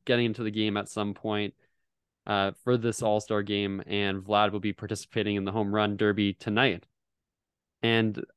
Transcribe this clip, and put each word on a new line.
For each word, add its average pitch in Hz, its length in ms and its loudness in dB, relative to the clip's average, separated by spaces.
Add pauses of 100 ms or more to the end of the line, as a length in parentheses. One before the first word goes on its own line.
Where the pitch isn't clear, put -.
getting 120 220 4
into 113 160 -2
the 107 80 -2
game 107 260 0
at 104 120 -4
some 101 260 -4
point, 104 400 -4 (720)
uh, 98 240 0 (140)
for 123 120 2
this 113 240 -2
All-Star 107 440 0
game. 101 420 -2
And 98 380 -2
Vlad 104 260 4
will 104 80 -4
be 101 140 -2
participating 104 640 -4
in 98 80 -2
the 98 80 -4
home 104 200 0
run 104 240 0
derby 101 380 2
tonight. 110 500 0 (960)
And 113 420 2 (140)